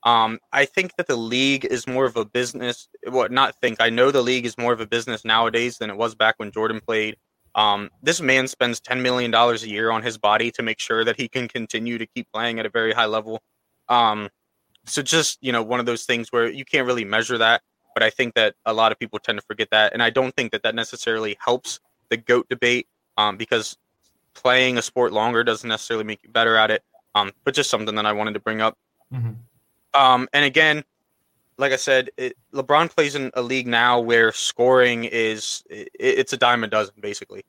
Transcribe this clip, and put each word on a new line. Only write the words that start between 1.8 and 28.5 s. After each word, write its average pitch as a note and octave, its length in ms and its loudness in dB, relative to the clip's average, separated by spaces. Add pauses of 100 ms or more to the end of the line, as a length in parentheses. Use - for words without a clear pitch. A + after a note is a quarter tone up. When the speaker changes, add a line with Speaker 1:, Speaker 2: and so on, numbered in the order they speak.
Speaker 1:
more C3 180 0
of A#2+ 120 -2
a A2 80 -2
business. B2 640 -6 (180)
What, B2 240 0
not C3 300 0
think. A#2 180 -2
I A#2 100 0
know B2 220 2
the C#3 100 2
league B2 240 0
is A2+ 120 -8
more A#2+ 160 0
of A2+ 80 -4
a A2 60 -8
business A#2 360 -4
nowadays A#2 540 0
than A2 120 -6
it G2+ 80 -10
was A2+ 180 -2
back A2 220 2
when G#2 140 -10
Jordan A2 300 -4
played. G#2+ 360 -4 (380)
Um, G#2 360 0 (100)
this E3 180 0
man C3 280 2
spends A#2+ 320 -4
ten B2+ 220 -6
million B2 300 -2
dollars A2+ 320 2
a A2 60 -14
year G#2+ 220 -2
on A2 100 -2
his A2+ 160 -8
body A2 340 2
to - 120 -8
make A2+ 160 -6
sure A2+ 260 -2
that A#2 120 -2
he B2 120 -6
can B2 180 -6
continue A#2 500 -6
to A2 80 -6
keep - 280 -12
playing A2+ 260 -4
at A2 60 -4
a G#2+ 40 -4
very A2+ 240 0
high A#2 120 2
level. A2 360 -4 (460)
Um, G#2+ 420 2 (560)
so - 160 -4
just, D#3 400 0
you C3 120 -4
know, A#2 100 0
one A#2+ 160 -2
of A#2+ 60 -2
those A#2 200 -4
things A#2 260 -2
where A#2 160 2
you C3+ 160 -8
can't C3+ 240 0
really A#2+ 180 0
measure A2 320 0
that, A2+ 240 4 (320)
but A2 100 2
I A2 80 4
think A#2+ 240 -2
that A2 200 2 (100)
a A2 80 0
lot A2+ 180 4
of - 80 -6
people G#2+ 200 -8
tend G#2 200 -4
to - 60 -20
forget G#2+ 260 -6
that, G#2+ 220 4
and A#2 80 -2
I A#2 100 2
don't B2+ 220 0
think A#2+ 180 -4
that A2 120 -6
that A2+ 120 -2
necessarily A2+ 680 -4
helps - 360 -2 (300)
the A#2 60 0
goat A#2+ 320 2
debate, B2 400 0 (300)
um, G#2 180 0
because A2 400 -4 (580)
playing B2+ 440 2
a A2+ 40 -2
sport A#2+ 300 0
longer A#2 320 0
doesn't A#2 240 -2
necessarily A2 380 -6
make G#2+ 180 -10
you G#2 60 -20
better A2+ 260 2
at A2 160 4
it, G#2+ 120 0 (320)
um, G2+ 180 0 (100)
but C#3 100 -2
just C#3+ 160 0
something G#2+ 260 -2
that G#2+ 100 0
I G#2+ 80 2
wanted G#2+ 220 -2
to G#2 40 -6
bring A2 220 -4